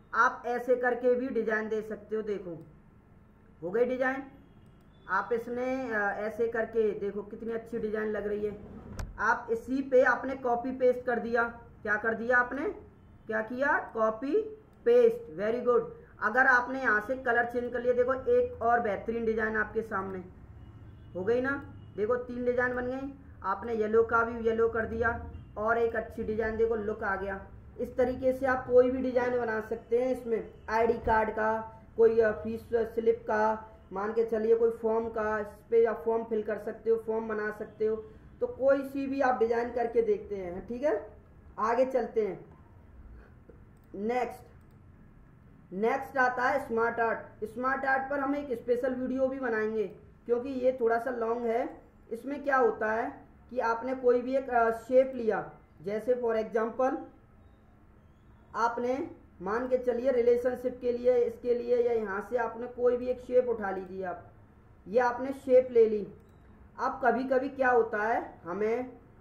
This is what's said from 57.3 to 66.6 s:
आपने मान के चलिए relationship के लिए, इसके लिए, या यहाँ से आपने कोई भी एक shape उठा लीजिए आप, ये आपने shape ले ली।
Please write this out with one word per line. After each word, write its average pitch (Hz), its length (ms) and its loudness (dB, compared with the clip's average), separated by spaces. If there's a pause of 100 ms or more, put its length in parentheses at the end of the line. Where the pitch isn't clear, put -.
आपने 240 540 -2 (320)
मान 220 260 -2
के 254 100 2
चलिए 247 340 0
relationship 247 680 2
के 247 120 0
लिए, 247 240 2
इसके 240 380 0
लिए, 240 220 0
या 240 160 2
यहाँ 208 380 -2
से 240 60 0
आपने 233 300 -4
कोई 247 300 2
भी 247 100 -6
एक 254 140 -2
shape 247 280 2
उठा 208 220 -2
लीजिए 190 340 -8
आप, 175 260 -10 (560)
ये 208 140 2
आपने 247 320 0
shape 254 380 4
ले 226 180 6
ली। 208 180 -2 (760)